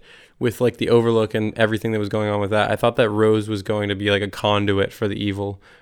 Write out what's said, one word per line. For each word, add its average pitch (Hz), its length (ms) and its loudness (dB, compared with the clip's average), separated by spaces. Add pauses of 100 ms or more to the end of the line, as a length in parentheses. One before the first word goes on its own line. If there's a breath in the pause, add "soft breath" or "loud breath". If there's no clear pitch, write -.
(380 loud breath)
with, 123 220 -2
like, 120 180 0
the - 120 -2
Overlook 113 440 4
and 110 240 -2
everything 110 360 0
that 107 60 0
was 104 100 -4
going 107 200 -2
on 104 120 0
with 98 100 -2
that, 104 180 2
I 107 60 -2
thought 117 220 0
that 117 120 4
Rose 107 380 2
was 104 160 -4
going 104 240 -4
to 101 80 -2
be, 101 160 -2
like, 98 100 2
a 101 60 -4
conduit 101 640 0
for - 160 -4
the 101 80 -4
evil 101 460 -6 (200 soft breath)